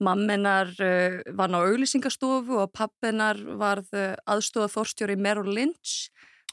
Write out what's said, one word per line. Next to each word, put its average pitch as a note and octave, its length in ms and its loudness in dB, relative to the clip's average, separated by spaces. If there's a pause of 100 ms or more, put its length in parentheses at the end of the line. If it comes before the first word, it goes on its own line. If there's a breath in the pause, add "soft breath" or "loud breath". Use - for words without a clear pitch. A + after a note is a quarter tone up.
Mamma G3+ 320 2
hennar, G3 360 2 (120)
eh, F3+ 420 2 (100)
vann F#3+ 200 0
á F3 80 2
auglýsingastofu B3+ 1040 0
og G3 100 -2
pabbi A3 380 -4
hennar G#3+ 240 0 (240)
varð, G3+ 340 0
eh, G3 240 -2 (120)
aðstoðarforstjóri G#3 880 -2
Merrill G3+ 360 0
Lynch. - 540 -4 (440 soft breath)